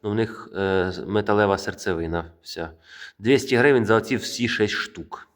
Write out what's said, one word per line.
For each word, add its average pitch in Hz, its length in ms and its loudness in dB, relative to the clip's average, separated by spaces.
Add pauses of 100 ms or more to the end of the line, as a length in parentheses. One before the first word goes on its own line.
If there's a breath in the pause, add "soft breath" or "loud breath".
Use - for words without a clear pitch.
ну, 107 80 -4
в 104 40 -2
них, 110 420 -4
е, 95 360 2 (140)
металева 104 520 2
серцевина 82 720 -6 (120)
вся. 82 280 -12 (480 loud breath)
Двісті 123 380 2
гривень 123 300 4
за 110 100 6
оці 110 200 0
всі 117 320 -4
шість 104 260 0
штук. - 600 -10